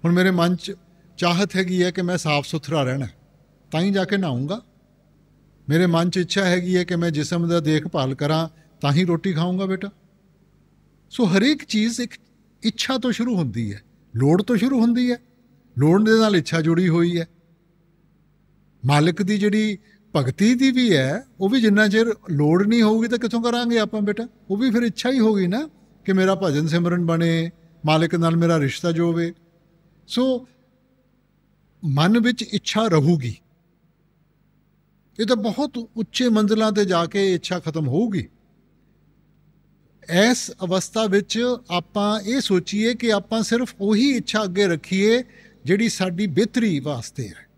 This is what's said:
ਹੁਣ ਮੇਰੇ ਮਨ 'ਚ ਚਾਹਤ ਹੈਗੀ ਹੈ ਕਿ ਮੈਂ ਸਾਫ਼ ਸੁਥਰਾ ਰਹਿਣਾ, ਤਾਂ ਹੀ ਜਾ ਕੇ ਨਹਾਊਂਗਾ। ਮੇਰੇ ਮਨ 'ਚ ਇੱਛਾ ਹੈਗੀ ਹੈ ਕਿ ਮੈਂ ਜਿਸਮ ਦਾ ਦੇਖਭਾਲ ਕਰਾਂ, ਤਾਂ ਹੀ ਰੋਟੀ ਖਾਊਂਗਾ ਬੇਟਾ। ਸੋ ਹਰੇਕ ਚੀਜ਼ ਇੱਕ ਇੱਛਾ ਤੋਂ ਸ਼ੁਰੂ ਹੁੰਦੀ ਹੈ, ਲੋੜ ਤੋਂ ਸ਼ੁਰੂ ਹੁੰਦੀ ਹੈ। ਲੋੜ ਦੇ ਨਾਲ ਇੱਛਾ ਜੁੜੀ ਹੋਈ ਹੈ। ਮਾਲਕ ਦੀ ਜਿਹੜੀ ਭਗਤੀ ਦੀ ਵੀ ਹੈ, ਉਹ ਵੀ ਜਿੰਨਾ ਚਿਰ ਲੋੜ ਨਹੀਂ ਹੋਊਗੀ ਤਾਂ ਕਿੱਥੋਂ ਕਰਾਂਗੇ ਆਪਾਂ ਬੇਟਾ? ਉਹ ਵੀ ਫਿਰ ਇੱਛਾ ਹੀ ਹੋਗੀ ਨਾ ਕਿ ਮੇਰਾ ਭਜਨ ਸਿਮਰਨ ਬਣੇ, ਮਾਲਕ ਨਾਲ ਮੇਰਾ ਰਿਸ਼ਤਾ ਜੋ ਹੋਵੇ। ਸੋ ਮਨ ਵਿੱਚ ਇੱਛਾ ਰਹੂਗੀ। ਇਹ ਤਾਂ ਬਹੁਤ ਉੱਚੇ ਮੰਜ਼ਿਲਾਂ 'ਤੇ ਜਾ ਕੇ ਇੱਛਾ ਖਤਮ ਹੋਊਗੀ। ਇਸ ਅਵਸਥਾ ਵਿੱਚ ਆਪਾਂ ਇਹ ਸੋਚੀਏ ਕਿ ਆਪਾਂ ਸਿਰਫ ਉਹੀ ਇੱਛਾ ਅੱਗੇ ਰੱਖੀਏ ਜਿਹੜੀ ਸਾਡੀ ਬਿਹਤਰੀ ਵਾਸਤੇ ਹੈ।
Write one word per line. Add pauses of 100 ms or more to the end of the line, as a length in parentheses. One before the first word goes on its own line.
ਹੁਣ
ਮੇਰੇ
ਮਨ
'ਚ (420)
ਚਾਹਤ
ਹੈਗੀ
ਹੈ
ਕਿ
ਮੈਂ
ਸਾਫ਼
ਸੁਥਰਾ
ਰਹਿਣਾ, (600)
ਤਾਂ
ਹੀ
ਜਾ
ਕੇ
ਨਹਾਊਂਗਾ। (1040)
ਮੇਰੇ
ਮਨ
'ਚ
ਇੱਛਾ
ਹੈਗੀ
ਹੈ
ਕਿ
ਮੈਂ
ਜਿਸਮ
ਦਾ
ਦੇਖਭਾਲ
ਕਰਾਂ, (320)
ਤਾਂ
ਹੀ
ਰੋਟੀ
ਖਾਊਂਗਾ
ਬੇਟਾ। (1200)
ਸੋ
ਹਰੇਕ
ਚੀਜ਼
ਇੱਕ (480)
ਇੱਛਾ
ਤੋਂ
ਸ਼ੁਰੂ
ਹੁੰਦੀ
ਹੈ, (340)
ਲੋੜ
ਤੋਂ
ਸ਼ੁਰੂ
ਹੁੰਦੀ
ਹੈ। (600)
ਲੋੜ
ਦੇ
ਨਾਲ
ਇੱਛਾ
ਜੁੜੀ
ਹੋਈ
ਹੈ। (1600)
ਮਾਲਕ
ਦੀ
ਜਿਹੜੀ (380)
ਭਗਤੀ
ਦੀ
ਵੀ
ਹੈ, (160)
ਉਹ
ਵੀ
ਜਿੰਨਾ
ਚਿਰ (160)
ਲੋੜ
ਨਹੀਂ
ਹੋਊਗੀ
ਤਾਂ
ਕਿੱਥੋਂ
ਕਰਾਂਗੇ
ਆਪਾਂ
ਬੇਟਾ? (220)
ਉਹ
ਵੀ
ਫਿਰ
ਇੱਛਾ
ਹੀ
ਹੋਗੀ
ਨਾ (360)
ਕਿ
ਮੇਰਾ
ਭਜਨ
ਸਿਮਰਨ
ਬਣੇ, (360)
ਮਾਲਕ
ਨਾਲ
ਮੇਰਾ
ਰਿਸ਼ਤਾ
ਜੋ
ਹੋਵੇ। (720)
ਸੋ (1400)
ਮਨ
ਵਿੱਚ
ਇੱਛਾ
ਰਹੂਗੀ। (1800)
ਇਹ
ਤਾਂ
ਬਹੁਤ (180)
ਉੱਚੇ
ਮੰਜ਼ਿਲਾਂ
'ਤੇ
ਜਾ
ਕੇ
ਇੱਛਾ
ਖਤਮ
ਹੋਊਗੀ। (2000)
ਇਸ
ਅਵਸਥਾ
ਵਿੱਚ (140)
ਆਪਾਂ
ਇਹ
ਸੋਚੀਏ
ਕਿ
ਆਪਾਂ
ਸਿਰਫ
ਉਹੀ
ਇੱਛਾ
ਅੱਗੇ
ਰੱਖੀਏ (420)
ਜਿਹੜੀ
ਸਾਡੀ
ਬਿਹਤਰੀ
ਵਾਸਤੇ
ਹੈ। (120)